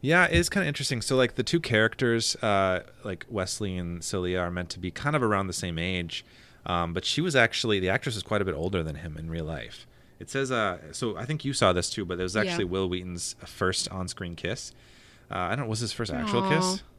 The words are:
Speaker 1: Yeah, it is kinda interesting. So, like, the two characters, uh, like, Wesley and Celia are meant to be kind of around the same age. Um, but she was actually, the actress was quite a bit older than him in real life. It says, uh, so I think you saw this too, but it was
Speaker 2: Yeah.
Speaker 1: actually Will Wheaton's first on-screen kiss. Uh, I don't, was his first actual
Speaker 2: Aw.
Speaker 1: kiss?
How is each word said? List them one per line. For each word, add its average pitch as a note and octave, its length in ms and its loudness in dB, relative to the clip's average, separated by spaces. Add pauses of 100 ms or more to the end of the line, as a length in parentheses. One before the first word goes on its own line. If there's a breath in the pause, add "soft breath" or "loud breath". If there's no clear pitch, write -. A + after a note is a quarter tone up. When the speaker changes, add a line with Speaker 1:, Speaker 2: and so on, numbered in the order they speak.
Speaker 1:
Yeah, E3+ 240 6
it D#3+ 80 2
is F3 160 4
kinda F#3+ 180 2
interesting. C3+ 340 -2
So, C3 140 2
like, B2+ 200 4
the B2 80 0
two - 160 2
characters, A2+ 760 4
uh, G2 460 2 (200)
like, F#2+ 260 -6
Wesley F#2+ 480 -2
and F2 260 -6
Celia F2+ 360 0
are F2 100 0
meant F2 220 -4
to - 80 -10
be F2+ 100 -2
kind D3 260 -2
of C#3 60 2
around G2+ 260 2
the F2+ 60 -6
same E2+ 240 -4
age. F2 480 -4 (400 loud breath)
Um, F2 280 0
but F2+ 120 -4
she - 160 0
was E3+ 140 0
actually, A2+ 440 4
the F2+ 100 2
actress A#2 260 -2
was F#2+ 80 -6
quite G#2 180 0
a F#2+ 40 0
bit F2 100 -2
older E2+ 280 0
than D#2 120 -4
him D#2 220 -10
in D#2+ 120 -10
real E2 160 -4
life. D2+ 400 -10 (340 soft breath)
It - 100 -16
says, C3+ 220 -2
uh, F#2 420 -2
so A2+ 220 -2
I G2+ 100 -6
think D3+ 200 -4
you C#3 80 -2
saw G2 200 6
this F2 160 2
too, G#2 140 -4
but F2 160 -4
it F#2 40 0
was F#2 120 -2
Speaker 2:
Yeah. G#2+ 60 4
Speaker 1:
actually F#2+ 240 0
Will F#2 240 0
Wheaton's F2+ 460 -6 (100)
first - 440 0
on-screen F2+ 460 -6
kiss. - 380 -8 (560 loud breath)
Uh, - 60 -6
I F2+ 200 -2
don't, C3 120 -4
was G#2+ 120 -2
his A#2 140 -4
first A2 180 -4
actual - 320 0
Speaker 2:
Aw. - 60 0
Speaker 1:
kiss? F#3 340 2 (160)